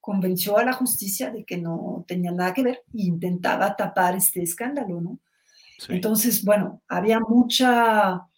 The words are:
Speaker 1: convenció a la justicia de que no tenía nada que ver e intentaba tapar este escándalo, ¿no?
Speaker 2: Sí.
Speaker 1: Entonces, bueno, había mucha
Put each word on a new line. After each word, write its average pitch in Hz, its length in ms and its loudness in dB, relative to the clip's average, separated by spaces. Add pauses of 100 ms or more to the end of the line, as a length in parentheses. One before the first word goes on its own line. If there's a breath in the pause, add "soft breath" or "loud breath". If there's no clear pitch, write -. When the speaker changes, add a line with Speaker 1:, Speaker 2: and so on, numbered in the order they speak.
Speaker 1:
convenció 190 580 0
a 233 60 4
la 254 80 0
justicia 247 580 -4
de 220 140 -12
que - 120 -8
no 170 500 -6
tenía 180 260 -4
nada 180 200 0
que 269 100 -2
ver 254 200 0 (100)
e 214 120 -4
intentaba 180 720 0
tapar 185 400 0
este 180 260 -2
escándalo, 214 580 -6
¿no? 202 180 -6 (600 soft breath)
Speaker 2:
Sí. - 160 -8
Speaker 1:
Entonces, 220 500 0
bueno, 202 440 2
había 208 320 2
mucha 226 1040 4 (120)